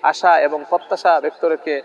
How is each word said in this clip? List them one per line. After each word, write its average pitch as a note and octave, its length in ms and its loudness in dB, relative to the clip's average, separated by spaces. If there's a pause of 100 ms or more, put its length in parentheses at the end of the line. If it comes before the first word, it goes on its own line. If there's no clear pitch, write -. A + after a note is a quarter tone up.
আশা D#3 380 2
এবং D3 280 -2
প্রত্যাশা F3 520 0
ব্যক্ত D3 240 -6
রেখে D3+ 400 -2